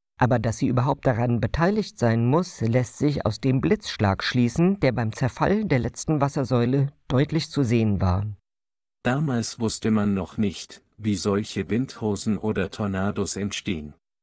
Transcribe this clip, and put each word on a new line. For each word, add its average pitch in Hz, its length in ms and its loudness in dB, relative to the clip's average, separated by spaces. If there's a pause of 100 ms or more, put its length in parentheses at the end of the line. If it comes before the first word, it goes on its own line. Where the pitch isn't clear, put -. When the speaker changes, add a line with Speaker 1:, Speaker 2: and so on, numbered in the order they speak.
(180)
Speaker 1:
Aber 123 200 4
dass 110 200 -2
sie 131 100 0
überhaupt 127 380 0
daran 120 340 2
beteiligt 185 580 0
sein 117 280 2
muss, 156 360 0
lässt 117 340 0
sich 143 300 0
aus 107 140 -2
dem 131 200 2
Blitzschlag 110 640 0
schließen, 165 580 2
der 127 120 4
beim 110 200 -2
Zerfall 170 540 0
der 143 140 2
letzten 135 420 -2
Wassersäule 135 720 0 (160)
deutlich 151 420 0
zu 143 120 0
sehen 110 380 2
war. 95 240 2 (800)
Speaker 2:
Damals 127 580 -2
wusste 110 300 -2
man 104 240 2
noch 92 240 -6
nicht, - 440 -4 (140)
wie 104 200 -2
solche 101 520 -2
Windhosen 107 720 -2
oder 104 320 -2
Tornados 101 640 -4
entstehen. 87 580 -6 (280)